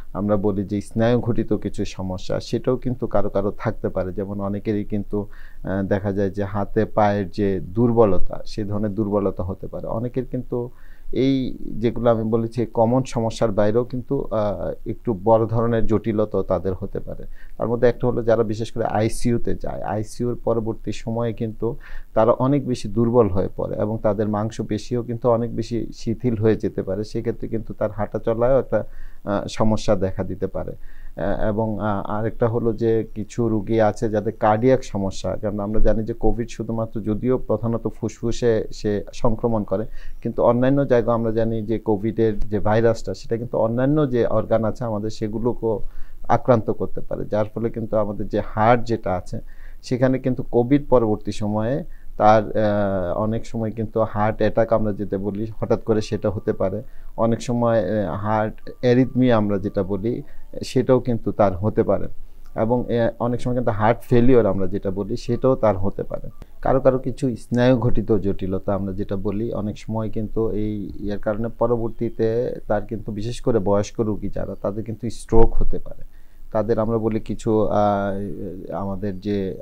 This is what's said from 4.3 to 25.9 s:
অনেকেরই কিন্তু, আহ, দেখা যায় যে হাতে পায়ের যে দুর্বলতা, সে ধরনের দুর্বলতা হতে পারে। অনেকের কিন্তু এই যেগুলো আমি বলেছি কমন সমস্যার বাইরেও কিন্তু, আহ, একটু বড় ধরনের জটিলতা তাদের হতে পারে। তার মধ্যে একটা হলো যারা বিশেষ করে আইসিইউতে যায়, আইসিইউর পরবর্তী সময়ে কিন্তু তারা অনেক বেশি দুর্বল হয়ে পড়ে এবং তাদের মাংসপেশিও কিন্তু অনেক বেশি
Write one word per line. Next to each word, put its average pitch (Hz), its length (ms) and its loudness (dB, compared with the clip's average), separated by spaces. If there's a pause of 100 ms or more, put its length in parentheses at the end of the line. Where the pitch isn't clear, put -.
অনেকেরই 101 420 -2
কিন্তু, 104 440 -4 (360)
আহ, 95 200 -2
দেখা 98 280 0
যায় 98 180 0
যে 98 140 -6
হাতে 101 420 -2
পায়ের 104 440 2
যে 98 300 0
দুর্বলতা, 110 840 6
সে - 180 -4
ধরনের 104 320 -2
দুর্বলতা 101 480 0
হতে 92 240 -8
পারে। 82 200 -8
অনেকের 123 380 -4
কিন্তু 123 440 -6 (420)
এই 135 500 0
যেগুলো 113 480 0
আমি 113 140 2
বলেছি 113 420 -2
কমন 120 380 2
সমস্যার 113 480 -2
বাইরেও 104 320 2
কিন্তু, 127 480 -4
আহ, 98 580 -4
একটু 107 340 -4
বড় 113 220 6
ধরনের 113 400 2
জটিলতা 104 580 2
তাদের 92 300 0
হতে 92 260 -6
পারে। - 240 -10 (340)
তার 113 100 -2
মধ্যে 120 200 2
একটা 120 200 0
হলো 120 160 0
যারা 113 200 4
বিশেষ 107 280 -4
করে 110 140 -2
আইসিইউতে 113 680 0
যায়, - 260 -6
আইসিইউর 113 640 -4
পরবর্তী 113 480 -2
সময়ে 117 420 -4
কিন্তু 113 420 -4 (380)
তারা 110 180 4
অনেক 131 360 2
বেশি 123 200 -4
দুর্বল 117 420 4
হয়ে 92 260 2
পড়ে 92 200 -4
এবং 107 280 -2
তাদের 104 260 0
মাংসপেশিও 107 720 -4
কিন্তু 120 260 -2
অনেক 117 260 2
বেশি 113 380 -4